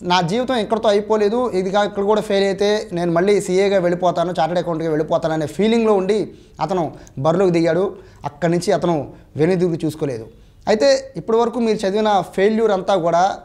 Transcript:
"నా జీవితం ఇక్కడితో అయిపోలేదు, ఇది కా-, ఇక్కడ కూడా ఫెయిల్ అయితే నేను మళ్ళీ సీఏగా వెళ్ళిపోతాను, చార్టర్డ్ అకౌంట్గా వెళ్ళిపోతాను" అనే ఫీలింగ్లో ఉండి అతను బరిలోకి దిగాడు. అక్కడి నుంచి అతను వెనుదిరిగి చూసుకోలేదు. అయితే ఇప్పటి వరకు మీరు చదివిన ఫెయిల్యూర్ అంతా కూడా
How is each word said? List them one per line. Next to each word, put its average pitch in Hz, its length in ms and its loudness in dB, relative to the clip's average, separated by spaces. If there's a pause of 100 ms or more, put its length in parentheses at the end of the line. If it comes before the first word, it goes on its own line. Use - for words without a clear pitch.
"నా 180 200 2
జీవితం 240 340 -2
ఇక్కడితో 220 340 0
అయిపోలేదు, 214 600 0
ఇది 185 220 -2
కా-, 208 160 0
ఇక్కడ 202 160 -4
కూడా 214 180 2
ఫెయిల్ 196 240 0
అయితే 202 480 0
నేను 175 180 -2
మళ్ళీ 185 300 2
సీఏగా 190 380 2
వెళ్ళిపోతాను, 175 600 0
చార్టర్డ్ 170 200 0
అకౌంట్గా 165 300 -4
వెళ్ళిపోతాను" 156 440 0
అనే 156 140 -4
ఫీలింగ్లో 220 460 2
ఉండి 190 380 0 (300)
అతను 160 320 -2 (260)
బరిలోకి 170 320 2
దిగాడు. 170 440 0 (300)
అక్కడి - 260 -2
నుంచి 175 200 0
అతను 170 380 0 (260)
వెనుదిరిగి 165 500 0
చూసుకోలేదు. 131 420 -6 (400)
అయితే 269 500 2
ఇప్పటి 220 200 -2
వరకు 233 220 0
మీరు 220 280 0
చదివిన 202 360 0 (120)
ఫెయిల్యూర్ 214 360 2
అంతా 190 240 0
కూడా 170 500 2